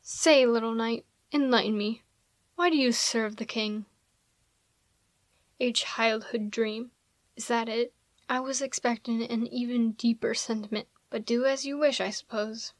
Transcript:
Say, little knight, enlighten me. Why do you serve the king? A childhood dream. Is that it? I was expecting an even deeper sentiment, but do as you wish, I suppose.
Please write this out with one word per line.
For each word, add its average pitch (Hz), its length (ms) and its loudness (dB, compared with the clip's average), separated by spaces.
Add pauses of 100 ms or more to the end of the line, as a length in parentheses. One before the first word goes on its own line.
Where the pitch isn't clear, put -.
Say, 285 460 4
little 226 280 2
knight, 226 300 -2 (280)
enlighten 247 440 2
me. 208 260 -4 (520)
Why 349 160 2
do 330 60 2
you 262 160 4
serve 220 440 -2
the 226 80 -8
king? 214 420 -4 (1700)
A 247 120 0
childhood 226 800 -2
dream. 226 420 -4 (440)
Is - 120 -10
that 233 200 0
it? 233 240 -2 (360)
I 254 120 0
was 262 220 -4
expecting 240 600 -2
an 226 260 -2
even 240 440 0
deeper 226 420 0
sentiment, 214 540 -4 (220)
but 220 160 -6
do 240 180 0
as 269 220 0
you 285 120 -6
wish, 285 220 2
I 185 100 0
suppose. 220 680 -8